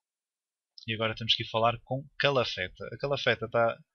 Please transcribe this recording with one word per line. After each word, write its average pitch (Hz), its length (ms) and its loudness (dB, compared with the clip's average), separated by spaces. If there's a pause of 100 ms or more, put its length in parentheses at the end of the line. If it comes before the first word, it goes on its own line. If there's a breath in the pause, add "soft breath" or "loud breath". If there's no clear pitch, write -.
(880)
E 113 80 -2
agora 110 180 0
temos 113 220 -2
que - 80 -2
ir 113 60 -12
falar 117 340 2
com 135 240 -8 (100)
Calafeta. 110 760 0
A 117 60 -10
Calafeta 127 480 0
está 117 320 2 (160)